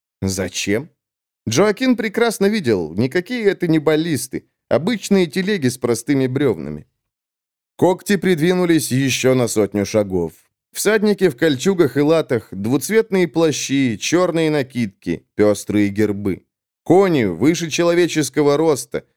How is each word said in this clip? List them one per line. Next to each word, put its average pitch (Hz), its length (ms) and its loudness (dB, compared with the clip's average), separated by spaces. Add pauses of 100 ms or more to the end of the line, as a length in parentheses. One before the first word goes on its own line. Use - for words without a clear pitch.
(220)
Зачем? 95 680 -4 (580)
Джоакин 208 480 0
прекрасно 214 520 0
видел, 113 480 0
никакие 175 500 -2
это 180 220 0
не 160 120 2
баллисты, 156 720 -4 (200)
обычные 196 580 0
телеги 185 400 -2
с 127 100 -4
простыми 131 500 0
бревнами. 90 600 -4 (920)
Когти 180 400 0
придвинулись 175 760 0
еще 131 440 2
на 123 120 2
сотню 101 380 0
шагов. 92 480 -2 (400)
Всадники 208 560 0
в 139 80 -6
кольчугах 160 600 0
и 147 40 4
латах, 147 500 0
двуцветные 170 760 0
плащи, 139 720 0
черные 165 520 0
накидки, 120 840 -4
пестрые 104 540 2
гербы. 101 560 -4 (380)
Кони 170 420 4
выше 147 440 0
человеческого 156 880 0
роста, 147 480 -2 (120)